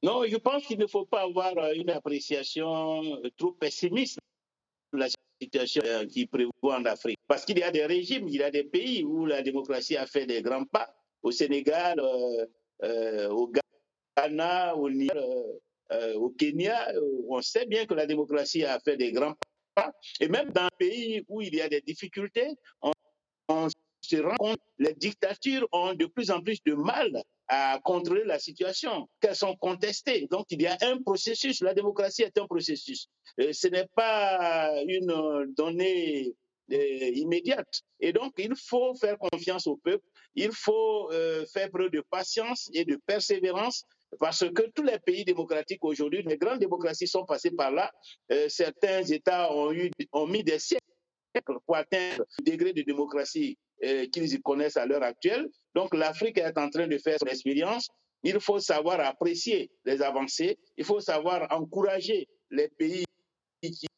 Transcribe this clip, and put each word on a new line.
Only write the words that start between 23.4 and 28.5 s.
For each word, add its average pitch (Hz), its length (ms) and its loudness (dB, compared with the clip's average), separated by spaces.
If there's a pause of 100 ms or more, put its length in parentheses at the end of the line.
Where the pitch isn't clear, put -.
on 160 220 2 (320)
se - 160 0
rend 160 180 2
compte 220 220 0
que - 260 -4
les 156 120 2
dictatures 214 760 -2
ont 180 220 0
de 165 140 0
plus 202 220 -4
en 175 120 2
plus 202 240 -2
de 151 80 4
mal 147 500 0 (260)
à 135 340 2
contrôler 180 400 2
la 170 160 0
situation, 185 680 -4 (100)